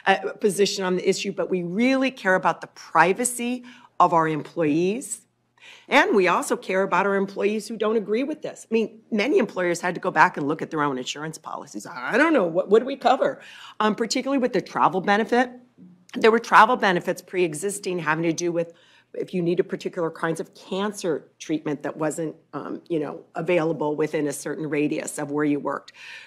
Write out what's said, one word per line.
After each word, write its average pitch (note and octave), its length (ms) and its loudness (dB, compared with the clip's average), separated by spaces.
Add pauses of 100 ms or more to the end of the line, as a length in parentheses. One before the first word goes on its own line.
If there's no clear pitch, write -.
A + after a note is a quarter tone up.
a G3 280 2
position G3 500 0
on F3+ 140 0
the - 100 -2
issue, F#3+ 240 -2
but F#3 180 -6
we F#3 140 -2
really B3+ 480 2
care F#3+ 240 0
about E3+ 240 0
the - 80 -12
privacy A#3+ 960 0 (340)
of F3 160 6
our D#3+ 140 4
employees." E3 920 -2 (680)
And E4 240 4
we F#3+ 140 4
also A#3+ 300 0
care F#3+ 260 0
about F#3 220 2
our G3 100 2
employees G3 540 -2
who A3+ 80 -10
don't A3 180 0
agree G#3+ 280 0
with D4 180 -6
this. - 280 -14
I - 40 -2
mean, A3 260 0 (100)
many A#3+ 280 2
employers F3+ 420 0
had F3+ 160 -4
to E3 60 -8
go F#3 100 -2
back E3+ 240 4
and D#3 120 -4
look D#3+ 140 -2
at C#3+ 80 -8
their D#3 120 -4
own C#3+ 160 0
insurance D3 400 -10
policies. - 480 -12
"I C3+ 320 -4
don't D#4+ 160 4
know, B3 100 4
what, F3 260 -2
what G#3 100 8
do A#3+ 60 0
we C4+ 120 -4
cover?" A#3+ 420 2 (400)
Um, G#3+ 160 2
particularly B3+ 420 -2
with B3 140 2
the F3+ 100 0
travel - 380 2
benefit. A3 500 2 (640)
There A3 180 6
were A3+ 80 4
travel A3 360 8
benefits F3+ 460 0
pre-existing F3+ 800 -4
having D#3 240 0
to E3 100 0
do E3+ 180 -2
with E3+ 220 -4 (400)
if - 200 -8
you F3+ 80 -2
needed E3+ 220 0
particular F#3 480 -4
kinds E3 280 -4
of - 140 -12
cancer G3 760 -6 (100)
treatment D3+ 440 -4
that C#3 140 -6
wasn't, D#3 380 -4 (180)
um, - 360 -10
you E3+ 100 -2
know, - 220 -8 (140)
available D#3+ 600 0
within D3+ 320 -2
a C#3+ 60 -4
certain D3+ 360 -8
radius - 480 -2
of D3 140 -6
where D3+ 140 0
you D3 140 2
worked. - 340 -8 (340)